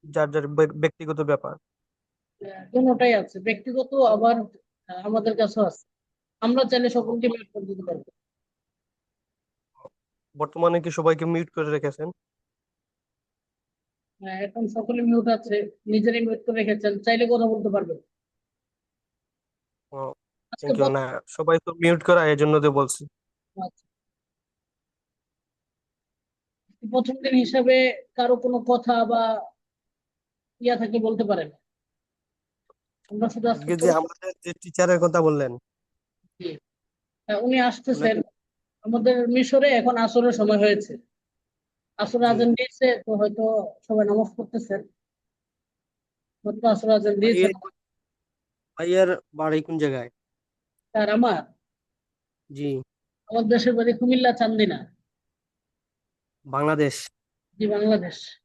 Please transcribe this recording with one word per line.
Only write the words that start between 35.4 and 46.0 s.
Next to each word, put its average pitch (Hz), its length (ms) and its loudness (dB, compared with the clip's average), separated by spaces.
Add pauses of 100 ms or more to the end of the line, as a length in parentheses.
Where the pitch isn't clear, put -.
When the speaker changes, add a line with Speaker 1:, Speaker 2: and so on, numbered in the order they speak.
Speaker 2:
জি। 170 300 -12 (760)
হ্যাঁ, 208 140 -2
উনি 254 180 0
আসতেছেন। 226 580 0
Speaker 1:
উনাকে- - 140 -6 (500)
Speaker 2:
আমাদের 240 460 4
মিশরে 262 420 6
এখন 240 280 4
আসরের 233 340 4
সময় 208 260 4
হয়েছে। 208 400 2 (1000)
আসর 208 220 -2
Speaker 1:
জি। 240 60 4
Speaker 2:
আজান 233 280 4
দিয়েছে, 254 500 0
তো 220 120 -4
হয়তো 214 580 0 (140)
সবাই 214 180 2
নামাজ 208 300 0
পড়তেছেন। 220 460 -8 (1600)